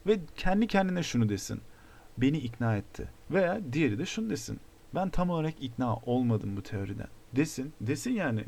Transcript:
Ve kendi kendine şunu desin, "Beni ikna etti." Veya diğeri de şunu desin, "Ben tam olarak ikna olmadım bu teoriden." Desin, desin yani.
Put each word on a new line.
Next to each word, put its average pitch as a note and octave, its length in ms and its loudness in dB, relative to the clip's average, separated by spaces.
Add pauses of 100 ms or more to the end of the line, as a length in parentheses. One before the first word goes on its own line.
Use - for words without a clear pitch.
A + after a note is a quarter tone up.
Ve G#3 120 6 (180)
kendi G3+ 300 4
kendine F#3 360 2
şunu A2+ 260 2
desin, G2+ 320 -4 (560)
"Beni C#3 200 4
ikna A#2 400 0
etti." - 300 -8 (240)
Veya F#3 280 2 (140)
diğeri B2+ 260 2
de E3+ 60 -2
şunu A3 240 -4
desin, - 300 -6 (360)
"Ben F#3 140 0
tam F3+ 200 2
olarak D#3+ 320 0
ikna B2 340 -2
olmadım A#2 640 0
bu G2 40 -6
teoriden." G2+ 460 -6 (280)
Desin, C#3+ 460 0
desin C#3+ 300 -2
yani. E3+ 360 0